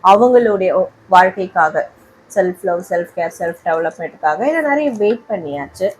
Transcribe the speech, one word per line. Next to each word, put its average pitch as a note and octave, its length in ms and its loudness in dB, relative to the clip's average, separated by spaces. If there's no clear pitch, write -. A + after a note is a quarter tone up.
அவங்களுடைய G3+ 840 4
வாழ்க்கைக்காக, F3 800 2
செல்ஃப் F3+ 280 -2
லவ், F3 260 -2
செல்ஃப் F3 280 -4
கேர், E3 220 -4
செல்ஃப் E3+ 260 -6
டெவலப்மெண்ட்டுக்காக D#3+ 760 -4
இதை D#4 200 0
நிறைய D4 300 0
வெயிட் G#3+ 380 -2
பண்ணியாச்சு. E3 720 -6